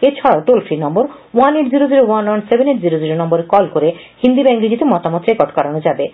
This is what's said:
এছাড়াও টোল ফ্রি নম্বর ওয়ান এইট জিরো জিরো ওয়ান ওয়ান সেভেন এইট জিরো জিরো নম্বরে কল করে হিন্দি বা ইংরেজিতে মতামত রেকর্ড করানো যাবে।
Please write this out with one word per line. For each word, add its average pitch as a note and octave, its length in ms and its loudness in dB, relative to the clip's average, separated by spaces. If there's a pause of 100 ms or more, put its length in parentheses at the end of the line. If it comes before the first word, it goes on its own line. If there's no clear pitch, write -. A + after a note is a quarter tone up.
এছাড়াও B3+ 400 2
টোল A3+ 180 2
ফ্রি - 180 -4
নম্বর D#3+ 300 -2 (280)
ওয়ান C4+ 200 2
এইট D4+ 140 0
জিরো C#4+ 180 2
জিরো C4+ 200 2
ওয়ান G#3+ 200 -2
ওয়ান G#3 140 -2
সেভেন A#3+ 260 0
এইট C4+ 140 0
জিরো E3 180 -2
জিরো D#3 160 -4
নম্বরে E3 280 -2
কল G3 240 2
করে D3+ 240 0 (320)
হিন্দি B3+ 200 2
বা C4 100 4
ইংরেজিতে A3+ 320 0
মতামত E3+ 420 -2
রেকর্ড A3 240 0
করানো D3 280 -2
যাবে। D3 340 -2